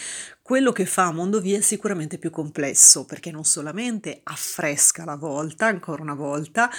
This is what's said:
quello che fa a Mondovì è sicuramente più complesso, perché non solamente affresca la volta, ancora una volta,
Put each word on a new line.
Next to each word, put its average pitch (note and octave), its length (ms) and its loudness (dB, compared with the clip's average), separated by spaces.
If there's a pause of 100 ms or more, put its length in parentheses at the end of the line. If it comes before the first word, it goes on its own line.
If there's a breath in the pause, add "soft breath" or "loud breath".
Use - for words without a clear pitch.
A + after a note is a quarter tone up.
(420 loud breath)
quello C4 300 2
che F#3 140 0
fa F#3 220 2
a E3 40 0
Mondovì F#3+ 440 0
è G3+ 40 0
sicuramente G3 580 0
più D#3+ 120 -6
complesso, D3+ 720 4
perché - 280 -14
non D#3 120 -10
solamente F3+ 800 -4
affresca D3+ 800 0
la D3+ 140 -6
volta, D3+ 480 -4
ancora E3+ 360 -2
una D3 120 -6
volta, D3+ 640 0